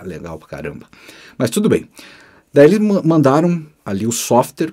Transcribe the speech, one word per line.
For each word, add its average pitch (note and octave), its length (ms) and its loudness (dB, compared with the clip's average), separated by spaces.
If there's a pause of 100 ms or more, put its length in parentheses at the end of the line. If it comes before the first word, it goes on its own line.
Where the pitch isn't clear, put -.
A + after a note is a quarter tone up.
legal D#2+ 340 -14
pra - 100 -20
caramba. D2 400 -14 (500)
Mas B2 120 -2
tudo G#3 200 0
bem. - 180 0 (640)
Daí D3 160 8
eles G3 120 2
ma-, G#3 220 0
mandaram D#3+ 640 2 (200)
ali G2+ 200 -6
o A#2 60 -4
software, C3 600 -2